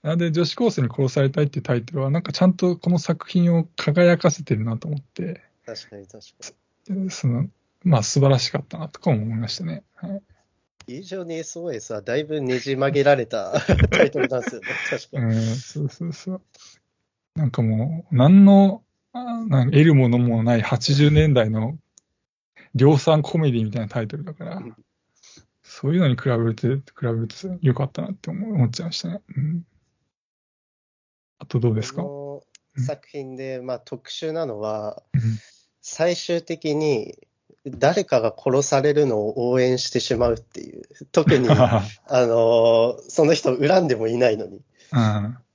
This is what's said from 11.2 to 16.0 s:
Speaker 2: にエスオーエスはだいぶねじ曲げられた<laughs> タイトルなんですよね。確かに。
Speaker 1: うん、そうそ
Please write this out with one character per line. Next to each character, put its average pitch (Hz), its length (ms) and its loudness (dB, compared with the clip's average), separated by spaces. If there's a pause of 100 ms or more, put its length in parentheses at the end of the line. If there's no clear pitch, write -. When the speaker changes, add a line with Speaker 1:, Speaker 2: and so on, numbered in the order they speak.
Speaker 2:
に 165 120 -10
エ 165 80 -8
ス - 140 -14
オ 170 140 -8
ー 117 40 -6
エ 104 40 -8
ス - 140 -10
は 104 80 -8
だ 120 160 -4
い 151 60 -4
ぶ 151 180 -6
ね 127 160 -2
じ 135 180 -4
曲 139 160 0
げ 139 120 2
ら 143 120 6
れ 120 80 -2
た 104 340 -4 (140)
<laughs> - 180 4
タ - 140 6
イ 135 60 2
ト - 100 -4
ル - 80 0
な 127 100 -2
ん 120 40 -4
で 120 60 -6
す 123 80 -8
よ 104 40 -14
ね。 - 60 -16 (240)
確 - 200 -8
か 147 80 -8
に。 120 60 -2
Speaker 1:
う 113 40 0 (100)
ん、 113 40 0 (140)
そ 151 280 -10
う 135 40 -4
そ - 180 -10